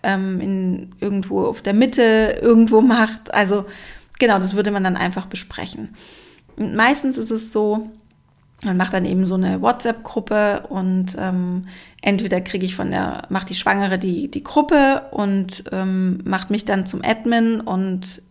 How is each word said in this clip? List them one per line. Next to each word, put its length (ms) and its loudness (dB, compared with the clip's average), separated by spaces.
ähm, 360 -2
in, 600 -4
irgendwo 460 -2
auf 160 -4
der 120 -2
Mitte 680 4
irgendwo 400 8
macht. 520 2
Also 320 0
genau, 200 6
das 160 -2
würde 160 0
man 120 -2
dann 140 0
einfach 280 -4
besprechen. 720 -12
Und 200 -4
meistens 420 2
ist 140 -2
es 200 -2
so, 380 0
man 140 0
macht 160 0
dann 120 0
eben 200 0
so 100 -2
eine 260 0
WhatsApp-Gruppe 1080 -2
und, 500 -2
ähm, 480 -4
entweder 380 0
kriege 260 -4
ich 100 -4
von 160 -4
der, 380 -4
macht 200 -4
die 60 -8
Schwangere 440 0
die, 300 -2
die 140 -8
Gruppe 680 4
und, 600 -2
ähm, 520 -2
macht 260 -4
mich 140 0
dann 220 0
zum 180 -6
Admin 560 0
und 720 -6